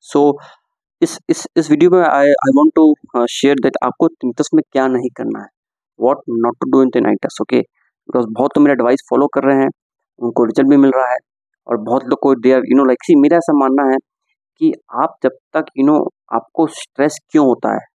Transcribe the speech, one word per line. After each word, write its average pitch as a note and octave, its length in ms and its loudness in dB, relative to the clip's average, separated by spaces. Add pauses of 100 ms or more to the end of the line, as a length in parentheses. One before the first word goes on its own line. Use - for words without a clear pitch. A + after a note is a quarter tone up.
(160)
So C#3+ 160 2 (680)
इस, - 160 -6 (100)
इस, - 280 -4
इस D#3 140 -2
वीडियो D3+ 200 4
में F3+ 120 4
I, C#3+ 220 2
I C#3 340 2
want D#3 200 4
to, D#3 160 4 (200)
अ, A#2+ 100 0
share C#3 360 0
that C3 120 0 (120)
आपको B2+ 220 -2
Tintus C#3 480 -4
में D#3 80 2 (100)
क्या C3 160 0
नहीं B2 280 -4
करना A2 260 -10
है, G2+ 60 -20 (540)
what C3 140 2 (300)
not A#2+ 60 -2
to C3 220 -6
do C3+ 100 4
in B2+ 120 -2
tinnitus, G#2+ 500 -4
okay? B2 140 0 (500)
Because A#2+ 200 -2
बहुत B2 240 -2
तो - 60 2
मेरा D3 120 4
एडवाइस B2 380 -2
फॉलो C3 160 0
कर C#3 160 -4
रहे C3+ 140 0
हैं, C3+ 120 0 (500)
उनको A#2+ 260 -2
रिजल्ट C3+ 240 0
भी C#3+ 80 6
मिल C#3 200 4
रहा B2+ 140 -2
है B2+ 60 -4 (520)
और A#2+ 80 -2
बहुत A2+ 280 -4
लोग B2+ 160 -4
को C3+ 140 2
they A#2 120 -4
are, C3 120 4
you - 160 -2
know, C#3 100 4
like, B2+ 260 -2
see, D3 120 6
मेरा D#3 140 2
ऐसा E3 160 -2
मानना C#3 300 0
है C3+ 140 0 (640)
कि D#3 140 0 (300)
आप D#3+ 200 -4
जब C3 80 0
तक, - 340 -8 (160)
you C#3 100 2
know, D3+ 180 0 (240)
आपको - 340 -4
स्ट्रेस - 520 -6 (120)
क्यों D3+ 160 2
होता A2 280 -2
है? G#2+ 60 -6 (180)